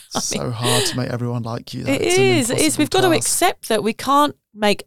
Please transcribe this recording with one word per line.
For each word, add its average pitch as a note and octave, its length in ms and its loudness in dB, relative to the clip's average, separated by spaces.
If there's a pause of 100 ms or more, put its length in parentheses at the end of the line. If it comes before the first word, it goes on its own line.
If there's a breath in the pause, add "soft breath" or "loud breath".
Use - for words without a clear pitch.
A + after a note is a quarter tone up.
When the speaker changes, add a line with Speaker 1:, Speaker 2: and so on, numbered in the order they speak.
Speaker 1:
<laughs> - 120 -12
I - 40 0
Speaker 2:
So - 220 -4
Speaker 1:
mean, C3+ 100 -6
Speaker 2:
hard A#2+ 340 0
to B2 100 -4
make A#2+ 140 -4
everyone A#2+ 340 -4
like A#2 300 -10
you. B2+ 80 -8
Speaker 1:
it - 40 -6
Speaker 2:
That's C#4 160 0
an - 60 0
Speaker 1:
is, F4+ 420 2
it - 80 -2
is. D4+ 180 2
Speaker 2:
impossible D4+ 60 2
Speaker 1:
We've D4 80 -2
got F#4 120 2
to F#4+ 80 4
Speaker 2:
task. D#4 80 2
Speaker 1:
accept - 500 0
that G#3+ 160 0
we A3 80 0
can't C#4+ 420 2 (180)
make G#3 340 0